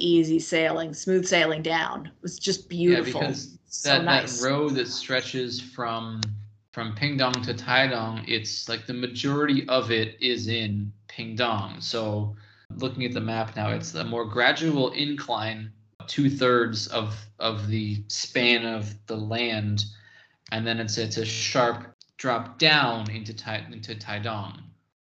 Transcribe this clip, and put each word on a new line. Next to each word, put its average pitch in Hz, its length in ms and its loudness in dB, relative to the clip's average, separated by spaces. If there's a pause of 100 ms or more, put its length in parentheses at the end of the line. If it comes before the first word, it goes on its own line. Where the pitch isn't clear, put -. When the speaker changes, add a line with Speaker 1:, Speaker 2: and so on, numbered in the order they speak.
Speaker 1:
easy 165 300 6
sailing, 160 560 0
smooth 185 320 2
sailing 160 360 4
down. 160 440 -2
It - 160 -18
was 180 160 -8
just - 300 -2
beautiful. 175 540 4
Speaker 2:
Yeah, - 40 2
because - 320 -6 (100)
Speaker 1:
So - 200 -4
Speaker 2:
that, 139 160 6
Speaker 1:
nice. 131 360 2
Speaker 2:
that 127 80 2
road 143 280 2
that 123 100 2
stretches 123 720 -4
from, 113 600 -6 (520)
from 110 220 -6
Pingdong 127 500 2
to 123 100 -2
Taidong, 117 760 0
it's, 110 400 -4
like, 113 180 -6
the 123 80 -6
majority 135 760 0
of 123 220 2
it 110 300 0
is 120 260 0
in 104 460 -2 (160)
Pingdong. 113 760 -4
So 104 540 -2 (400)
looking 131 280 -4
at 120 80 -2
the 120 80 -2
map 110 360 -2
now, 107 140 0
it's 110 260 -4
a - 80 -4
more 117 220 -2
gradual 135 680 2
incline, 110 800 -4 (340)
two-thirds 123 800 4
of, 107 300 -4 (240)
of 104 260 -2
the 104 400 -2
span 120 580 2
of 107 300 -4 (120)
the 113 100 -4
land, 107 720 0 (640)
and 113 120 -2
then 113 140 0
it's, 113 200 -2
it's 110 180 -2
a 113 80 0
sharp - 720 0 (200)
drop 123 440 -2
down 127 500 4
into 110 240 -8
Tai-, 110 380 -6
into 110 240 -10
Taidong. 104 640 -6 (420)